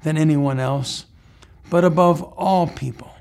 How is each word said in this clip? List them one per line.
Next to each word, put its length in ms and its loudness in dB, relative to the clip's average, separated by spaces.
than 120 -2
anyone 440 2
else. 460 -6
But 160 2
above 380 2
all 460 -2
people 420 -10